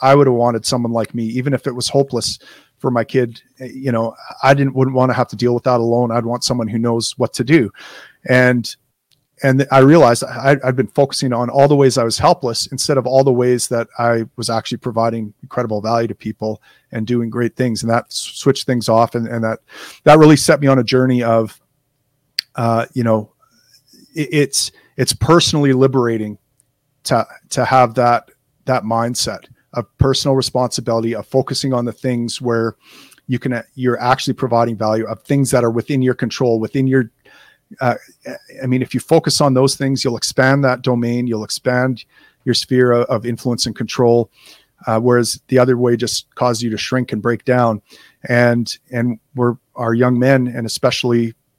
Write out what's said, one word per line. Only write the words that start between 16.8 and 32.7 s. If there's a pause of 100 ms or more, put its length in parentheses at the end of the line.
and
doing
great
things.
And
that
s-,
switched
things
off.
And,
and
that, (460)
that
really
set
me
on
a
journey
of, (960)
uh,
you
know, (840)
it,
it's, (240)
it's
personally
liberating (680)
to, (220)
to
have
that, (320)
that
mindset (260)
of (120)
personal
responsibility,
of
focusing
on
the
things
where (500)